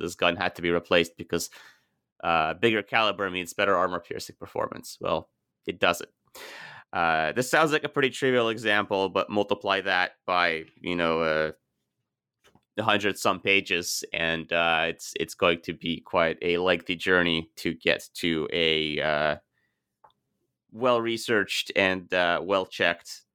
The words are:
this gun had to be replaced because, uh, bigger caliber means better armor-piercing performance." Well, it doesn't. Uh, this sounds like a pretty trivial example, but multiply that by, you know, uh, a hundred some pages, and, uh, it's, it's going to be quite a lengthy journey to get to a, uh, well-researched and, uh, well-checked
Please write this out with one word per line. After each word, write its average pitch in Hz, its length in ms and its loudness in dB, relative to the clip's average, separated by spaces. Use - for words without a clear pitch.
this 87 140 -8
gun 87 220 0
had 87 180 -2
to 85 80 -10
be 87 80 0
replaced 85 480 2
because, - 320 -4
uh, 80 300 2
bigger 110 280 2
caliber 101 460 0
means 90 240 -6
better 98 240 2
armor-piercing - 640 -4
performance." - 580 -8
Well, 82 300 -4
it 90 140 -6
doesn't. 87 280 0
Uh, 80 420 0
this 127 180 -4
sounds 156 220 2
like 151 120 0
a 139 60 -8
pretty 139 180 0
trivial 127 400 2
example, 104 640 0
but 92 180 0
multiply 98 540 0
that 90 300 0
by, 85 400 0
you 87 160 -4
know, 82 240 2
uh, 78 320 0
a 104 40 -2
hundred 104 360 2
some 95 220 0
pages, 98 640 0
and, 82 360 -2
uh, 82 360 2
it's, - 340 -8
it's 80 140 -6
going 85 260 2
to 87 140 -8
be 82 260 -6
quite 82 400 0
a 85 160 0
lengthy 90 400 0
journey 85 600 2
to 82 180 -4
get - 400 0
to 80 360 -2
a, 78 480 0
uh, 73 380 0
well-researched 117 1040 0
and, 92 380 2
uh, 85 280 2
well-checked 92 840 -2